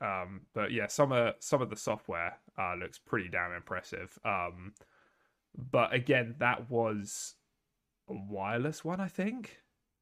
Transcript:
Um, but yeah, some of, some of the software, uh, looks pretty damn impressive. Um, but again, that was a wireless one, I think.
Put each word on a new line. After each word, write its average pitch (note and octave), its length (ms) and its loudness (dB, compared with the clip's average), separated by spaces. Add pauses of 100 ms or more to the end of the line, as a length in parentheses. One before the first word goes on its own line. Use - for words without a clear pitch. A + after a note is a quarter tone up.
Um, F#2+ 540 -4
but G2+ 180 0
yeah, G#2+ 140 0
some C#3 260 4
of, A#2+ 280 6
some C#3+ 200 2
of A#2+ 80 0
the G2+ 80 -8
software, F2+ 600 -2 (200)
uh, F2+ 160 0
looks F2 240 -8
pretty G2 300 -2
damn F2 240 0
impressive. F2+ 720 -8
Um, F2+ 480 -2 (960)
but A#2+ 220 4
again, B2+ 460 2
that A#2+ 320 2
was A2 640 0 (760)
a - 60 -6
wireless G#2 720 -2
one, F3+ 160 -2
I F#3+ 80 -2
think. G#3+ 520 -4 (420)